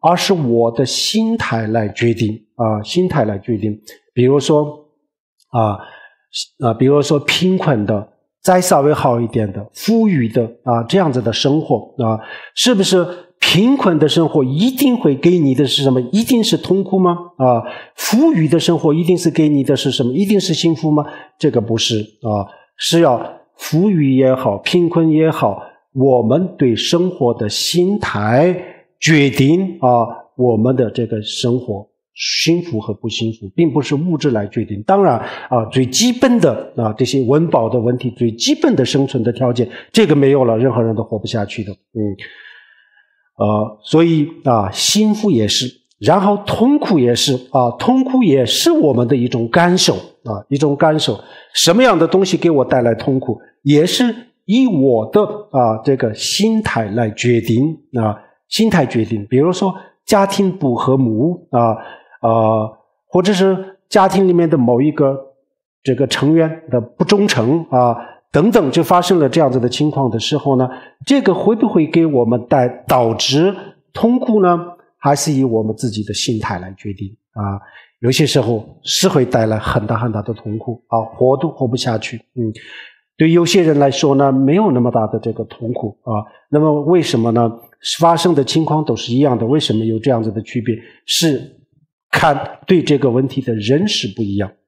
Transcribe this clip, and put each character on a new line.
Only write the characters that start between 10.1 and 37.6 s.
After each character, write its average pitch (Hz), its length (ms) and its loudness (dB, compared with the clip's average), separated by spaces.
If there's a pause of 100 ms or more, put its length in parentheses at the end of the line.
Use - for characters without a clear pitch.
的 117 160 0 (180)
啊， 117 220 0
这 185 140 0
样 160 140 2
子 123 80 -2
的 113 120 -2
生 147 280 0
活 127 340 -4 (100)
啊， 110 160 -2 (340)
是 247 200 2
不 196 80 0
是 180 220 2 (360)
贫 233 360 2
困 175 220 2
的 151 80 4
生 156 220 2
活 147 160 0
一 156 260 0
定 254 260 0
会 147 200 0
给 175 220 2
你 139 160 2
的 139 120 2
是 135 160 -2
什 135 100 2
么？ 127 80 2 (120)
一 214 100 0
定 226 220 2
是 - 120 0
痛 190 280 0
苦 196 160 -2
吗？ 175 160 2 (200)
啊， 123 280 2 (320)
富 302 360 2
裕 160 140 2
的 160 140 2
生 165 180 0
活 151 160 2
一 170 80 0
定 170 160 2
是 170 100 0
给 151 200 2
你 143 160 2
的 143 100 2
是 135 160 -2
什 123 140 -2
么？ 123 80 -2
一 185 120 0
定 202 140 2
是 180 160 -2
幸 160 220 0
福 160 140 -2
吗？ 151 140 0 (320)
这 147 140 0
个 123 100 2
不 113 160 -4
是 110 200 -2 (260)
啊， 104 240 -4 (300)
是 - 240 0
要 127 400 0 (160)
富 180 340 0
裕 147 240 2
也 131 180 4
好， 127 260 -2
贫 175 300 0
困 165 220 2
也 156 180 2
好， 107 320 -2 (320)
我 131 300 2
们 151 340 0
对 120 200 2
生 175 340 0
活 120 240 -2
的 107 140 -6
心 180 500 -2
态 127 880 -2 (140)
决 147 280 4
定 165 520 0
啊， 120 260 2 (300)
我 123 200 2
们 123 200 0
的 120 140 0
这 117 160 -6
个 110 160 -6
生 120 360 -4
活 104 300 -10 (260)
幸 - 480 -2
福 117 160 -6
和 104 140 -8
不 113 160 -8
幸 113 240 -6
福， 101 240 -14
并 165 160 2
不 147 80 0
是 143 140 -4
物 160 240 -2
质 143 120 0
来 107 180 -2
决 110 160 -6
定。 101 220 -10
当 196 160 4
然 135 160 2 (300)
啊， 117 240 0
最 131 140 0
基 233 260 0
本 247 260 2
的 147 380 0
啊， 110 160 -2
这 127 120 -2
些 135 180 -2
温 147 260 2
饱 120 200 0